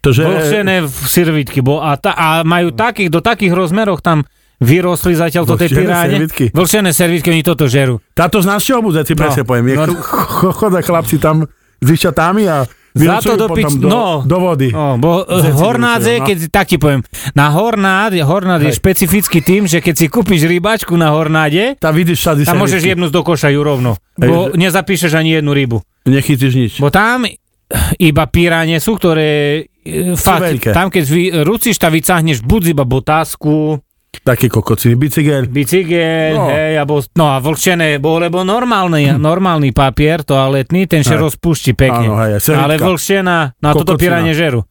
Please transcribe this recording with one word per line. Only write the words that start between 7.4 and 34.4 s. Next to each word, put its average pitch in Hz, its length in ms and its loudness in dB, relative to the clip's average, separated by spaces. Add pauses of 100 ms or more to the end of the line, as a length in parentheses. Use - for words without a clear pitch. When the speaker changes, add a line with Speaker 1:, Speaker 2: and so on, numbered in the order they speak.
Speaker 2:
toto 160 220 0
žerú. 127 360 0 (100)
Speaker 1:
Táto 170 280 0
znáš 196 260 0
čo, 262 140 0
Buze, 175 220 0
ti 151 100 -4
Speaker 2:
No. 151 80 0
Speaker 1:
presne 143 240 0
poviem. 120 240 0
Je 131 80 2
Speaker 2:
No. 151 80 0
Speaker 1:
cho-, 175 160 -2
cho-, - 560 -2
chodia 185 260 0
chlapci 165 360 0
tam 156 280 2 (300)
s - 80 -8
dievčatami 170 600 2
a 160 160 0
Speaker 2:
Za 127 80 -4 (180)
to 127 140 -2 (260)
Speaker 1:
vynocujú 233 80 2
Speaker 2:
do 220 140 0
pič-, - 180 0
Speaker 1:
potom 143 80 -2
do, 131 120 0
Speaker 2:
no. 220 180 2 (160)
Speaker 1:
do 135 180 0
vody. 156 300 0
Speaker 2:
No, 139 260 -2
bo, 147 160 2 (120)
eh, - 180 0
Speaker 1:
Zeci 147 120 4
Speaker 2:
Hornádze, 233 600 2
Speaker 1:
vynocujú, 240 80 0
no. 135 60 -2
Speaker 2:
keď, 196 100 0 (100)
tak 196 180 0
ti 170 120 0
poviem, 135 240 2 (320)
na 147 160 4
Hornád, 196 680 0
Hornád 175 460 0
je 151 80 2
Speaker 1:
Hej. 117 80 -2
Speaker 2:
špecifický 185 640 0
tým, 190 260 2
že 170 140 0
keď 165 160 -2
si 165 120 2
kúpiš 180 380 0
rybáčku 175 480 -2
na 165 160 2
Hornáde, 156 680 0
Speaker 1:
Tam 160 160 -2
vidíš 165 300 0
všade 151 220 0
Speaker 2:
tam - 140 0
môžeš - 220 0
Speaker 1:
servitky. 175 140 0
Speaker 2:
jebnúť 175 180 -2
do 170 100 0
koša 156 280 0
ju 143 100 2
rovno, 127 380 0 (180)
Speaker 1:
Hej, 165 140 2
Speaker 2:
bo 170 60 4 (120)
Speaker 1:
že 175 140 0
Speaker 2:
nezapišeš 180 520 0
ani 160 200 2
jednu 147 180 0
rybu. 123 300 0 (240)
Speaker 1:
Nechytíš 131 480 2
nič. 123 240 0
Speaker 2:
Bo 143 100 0
tam 226 380 0 (720)
iba 156 280 2
piráne 165 520 0
sú, 214 180 -2
ktoré, 156 340 0 (520)
eh, 180 320 -4
Speaker 1:
Sú - 100 -4
Speaker 2:
fakt, 180 240 0
Speaker 1:
veľké. 120 240 -2
Speaker 2:
tam 175 160 0
keď 180 160 0
vy-, 175 280 0 (120)
rucíš, 208 320 0
tak 170 160 0
vycáhneš 160 480 0
buď 170 320 0
iba 139 140 0
botázku, 151 1000 -2 (320)
Speaker 1:
Taký - 320 0